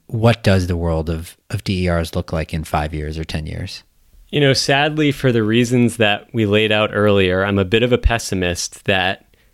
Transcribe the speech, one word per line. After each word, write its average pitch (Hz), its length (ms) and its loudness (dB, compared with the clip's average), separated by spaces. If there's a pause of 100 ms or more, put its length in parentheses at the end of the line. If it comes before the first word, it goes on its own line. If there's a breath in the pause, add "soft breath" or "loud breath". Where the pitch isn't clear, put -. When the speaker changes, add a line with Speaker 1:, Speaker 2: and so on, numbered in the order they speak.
Speaker 1:
what 117 360 0
does 95 240 2
the 90 100 -2
world 82 340 -2
of, 82 260 -8 (140)
of 101 140 -6
D 92 220 -2
E 87 40 0
Rs 85 260 -2
look - 160 -6
like 80 220 -6
in 80 100 -4
five 78 300 -4
years 78 240 -8
or 80 60 -6
ten 78 220 -8
years? 82 360 -10 (480)
Speaker 2:
You 151 100 0
know, 139 120 4
sadly, 147 580 0
for 135 220 0
the 113 100 2
reasons 120 540 2
that 104 360 0
we 113 140 0
laid 107 240 2
out 107 220 2
earlier, 98 520 2
I'm 101 140 2
a 98 60 2
bit 107 180 2
of 123 100 2
a 123 60 4
pessimist 95 840 -4
that 95 420 -2 (280)